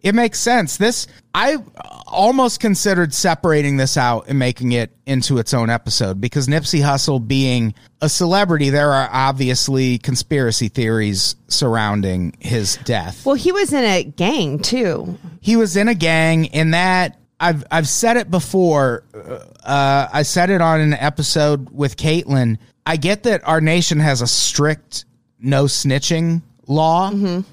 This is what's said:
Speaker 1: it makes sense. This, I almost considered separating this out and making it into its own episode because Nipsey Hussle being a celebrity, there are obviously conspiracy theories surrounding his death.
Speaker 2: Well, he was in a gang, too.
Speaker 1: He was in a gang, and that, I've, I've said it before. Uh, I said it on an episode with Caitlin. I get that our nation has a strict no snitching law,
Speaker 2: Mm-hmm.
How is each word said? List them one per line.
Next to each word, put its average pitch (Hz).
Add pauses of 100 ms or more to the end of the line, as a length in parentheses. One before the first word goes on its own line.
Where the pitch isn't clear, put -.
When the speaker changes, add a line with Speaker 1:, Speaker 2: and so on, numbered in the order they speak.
Speaker 1:
it 202
makes 233
sense. 233
This, 233 (260)
I 269 (500)
almost 240
considered 185
separating 151
this 135
out 120
and 139
making 127
it 117 (140)
into 135
its 113
own 117
episode 104
because 123
Nipsey 151
Hussle 139
being 123 (280)
a 156
celebrity, 170
there 147
are 135
obviously 131
conspiracy 127
theories 110 (120)
surrounding 104
his 110
death. 92
Speaker 2:
Well, 269
he 339
was 381
in 269
a 185
gang, 170
too. 185 (240)
Speaker 1:
He 220
was 208
in 208
a 233
gang, 160
and 160
that, 185 (220)
I've, 165
I've 160
said 233
it 214
before. 160 (600)
Uh, 139
I 147
said 180
it 190
on 160
an 151
episode 147
with 139
Caitlin. 135 (280)
I 160
get 190
that 214
our 160
nation 160
has 139
a 120
strict - (360)
no 139
snitching 160 (260)
law, 165
Speaker 2:
Mm-hmm. 190 (120)